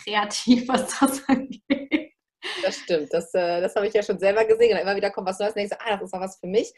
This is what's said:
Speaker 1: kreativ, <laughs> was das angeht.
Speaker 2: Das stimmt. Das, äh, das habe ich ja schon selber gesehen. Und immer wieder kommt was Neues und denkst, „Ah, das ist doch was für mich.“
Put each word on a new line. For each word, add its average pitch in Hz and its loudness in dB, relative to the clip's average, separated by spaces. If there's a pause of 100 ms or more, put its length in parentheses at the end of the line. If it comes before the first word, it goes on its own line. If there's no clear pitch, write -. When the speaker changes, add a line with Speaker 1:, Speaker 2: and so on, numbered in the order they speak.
Speaker 1:
kreativ, 208 2
<laughs> - -
was - -2
das - 0
angeht. - -2 (500)
Speaker 2:
Das 196 -2
stimmt. 151 -2
Das, 170 -2
äh, 175 0
das 185 -2
habe 202 0
ich 220 0
ja 208 4
schon 202 -4
selber 202 4
gesehen. 220 6
Und 165 0
immer 196 0
wieder 196 0
kommt 196 -6
was 190 -4
Neues 208 -2
und - -6
denkst, 202 -4
„Ah, 226 -2
das 185 -8
ist 185 -10
doch 180 -8
was 190 -8
für - -12
mich.“ 208 0